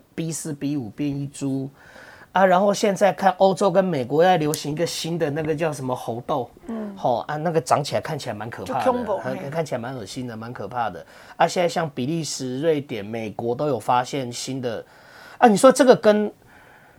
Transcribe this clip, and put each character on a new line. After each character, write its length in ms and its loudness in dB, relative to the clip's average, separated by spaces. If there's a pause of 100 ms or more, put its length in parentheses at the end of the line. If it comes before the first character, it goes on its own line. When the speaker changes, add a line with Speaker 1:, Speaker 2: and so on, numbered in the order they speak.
(160)
Speaker 1:
B 160 -6
四、 200 -8
B 240 -6
五 140 -6
变 180 -6
异 200 -6
株 420 -6 (600)
啊？ 120 4
然 160 6
后 140 4
现 200 2
在 200 4
看 240 2
欧 160 6
洲 160 2
跟 160 4
美 180 -2
国 200 4
在 120 6
流 160 0
行 200 -4
一 40 -4
个 80 -2
新 360 -4
的 100 0
那 140 -4
个 120 0
叫 160 -2
什 140 -8
么 100 -2
猴 300 -6
痘， 240 -2 (160)
Speaker 2:
嗯。 320 -8
Speaker 1:
吼 300 0
啊， 100 -4
那 140 -2
个 100 0
长 220 0
起 100 -6
来 80 -2
看 160 -6
起 120 -10
来 40 -6
蛮 160 -10
可 160 -12
怕 140 -4
的， 60 -2
Speaker 2:
就 60 4
恐 140 -4
怖， 140 -2
Speaker 1:
很， 180 -6
Speaker 2:
嘿。 120 -12
Speaker 1:
看 140 -4
起 120 -8
来 40 -6
蛮 160 -10
恶 80 -10
心 240 -10
的， 80 -10
蛮 160 -12
可 160 -10
怕 220 -4
的。 160 -12 (300)
啊， 120 4
现 140 -2
在 80 2
像 220 -2
比 160 -4
利 160 -2
时、 380 -6
瑞 200 2
典、 240 -8
美 240 -8
国 240 -4
都 140 -2
有 120 0
发 240 2
现 300 -6
新 260 -8
的， 240 -6 (540)
啊， 100 6
你 80 6
说 160 8
这 140 6
个 100 10
跟 360 4 (680)